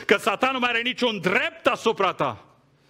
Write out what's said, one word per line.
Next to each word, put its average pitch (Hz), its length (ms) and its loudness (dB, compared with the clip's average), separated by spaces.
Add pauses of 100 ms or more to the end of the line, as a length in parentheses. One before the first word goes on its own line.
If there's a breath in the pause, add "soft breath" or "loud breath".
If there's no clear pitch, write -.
Că 208 100 6
Satan 220 360 0
nu 262 60 -4
mai 240 120 0
are 233 100 -2
niciun 240 400 -2
drept 226 460 -2
asupra 220 460 2
ta? 131 340 -4 (440 soft breath)